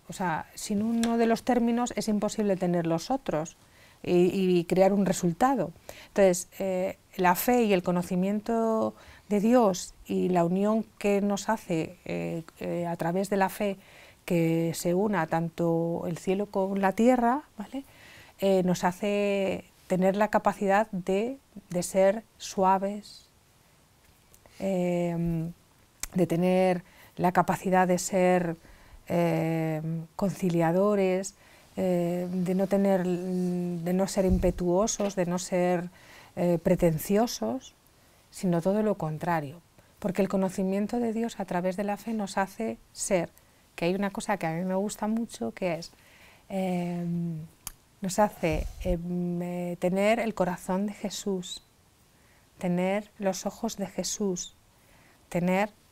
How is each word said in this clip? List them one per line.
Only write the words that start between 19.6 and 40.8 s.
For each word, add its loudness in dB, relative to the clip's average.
tener 2
la 2
capacidad 2
de, -2
de -2
ser 2
suaves, -2
em, -2
de 4
tener 2
la 2
capacidad 2
de 2
ser, 2
em, -2
conciliadores, 0
eh, 0
de -2
no 2
tener, 2
de -2
no 2
ser -2
impetuosos, 0
de 0
no -2
ser, -2
eh, 2
pretenciosos, 0
sino 0
todo 2
lo 0
contrario. -4
Porque -2
el 2
conocimiento -2